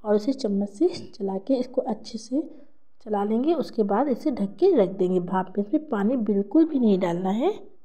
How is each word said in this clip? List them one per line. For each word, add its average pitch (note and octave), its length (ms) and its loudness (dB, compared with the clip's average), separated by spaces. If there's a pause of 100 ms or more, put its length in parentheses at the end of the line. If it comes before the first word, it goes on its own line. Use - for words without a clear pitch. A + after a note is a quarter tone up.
और G#3 100 4
इसे G#3+ 180 0
चम्मच G3+ 360 -2
से - 180 2
चला - 520 -6
के C4 160 0
इसको B3+ 280 -2
अच्छे A3+ 340 -8
से C4 240 -4 (640)
चला G#3 200 0
लेंगे। A#3+ 300 2
उसके A#3 300 -2
बाद G#3 240 2
इसे C4+ 220 -2
ढक G3+ 260 -4
के F#4 180 4
रख F#3+ 220 2
देंगे F#3 240 2
भाप F3+ 360 -2
में। G3+ 80 0
इसमें D4+ 240 -2
पानी A3 360 0
बिल्कुल G#3 400 4
भी D#4+ 140 -2
नहीं G#3 200 4
डालना F#3 320 0
है। C4+ 220 0 (320)